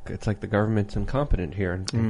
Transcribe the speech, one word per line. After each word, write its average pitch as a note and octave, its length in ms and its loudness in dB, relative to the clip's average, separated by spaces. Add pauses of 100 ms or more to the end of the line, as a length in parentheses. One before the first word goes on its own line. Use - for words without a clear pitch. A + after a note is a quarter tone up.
it's - 180 -6
like G#2 140 0
the G2 80 -8
government's G#2 480 2
incompetent G2+ 580 0
here F#2 180 0
and, F#2+ 220 -4
and A#2 160 2